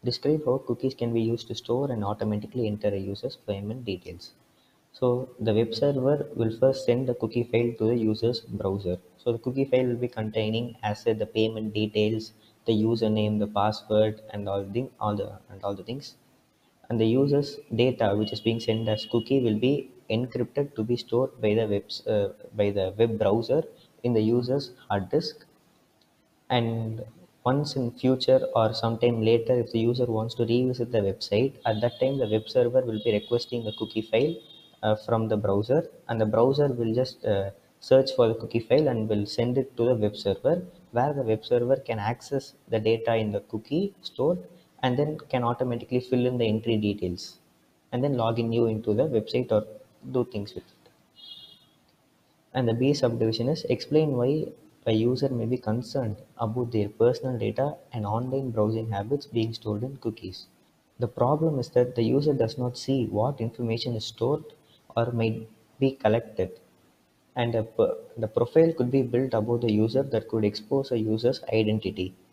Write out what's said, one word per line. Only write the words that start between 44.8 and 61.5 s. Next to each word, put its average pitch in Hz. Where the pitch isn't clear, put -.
and 123
then 147
can 123
automatically 120
fill 123
in 123
the 117
entry 110
details 98
and 123
then 143
log 117
in 113
you 117
into 107
the 117
website 123
or 107
do 123
things 101
with -
it. -
And 123
the 113
B 131
subdivision 120
is, 156
explain 147
why 131
a 113
user 120
may 117
be 123
concerned 117
about 117
their 104
personal 123
data 110
and 107
online 127
browsing 113
habits 110
being 113
stored 107
in 139
cookies. -
The 120
problem 151